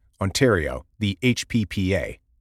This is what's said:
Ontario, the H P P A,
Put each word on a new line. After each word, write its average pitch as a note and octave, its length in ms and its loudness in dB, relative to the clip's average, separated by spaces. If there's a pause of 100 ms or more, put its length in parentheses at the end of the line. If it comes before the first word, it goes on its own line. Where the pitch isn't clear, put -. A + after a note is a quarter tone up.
(220)
Ontario, F#2+ 640 0 (140)
the G2+ 240 -2
H B2+ 240 0
P A2 180 0
P F#2+ 300 -2
A, - 240 -6 (220)